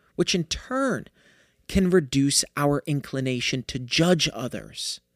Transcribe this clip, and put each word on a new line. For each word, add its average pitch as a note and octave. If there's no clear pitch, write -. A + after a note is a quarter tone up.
which -
in F3
turn B3+
can F#3
reduce C#3
our C#3+
inclination C3
to -
judge D#3+
others. -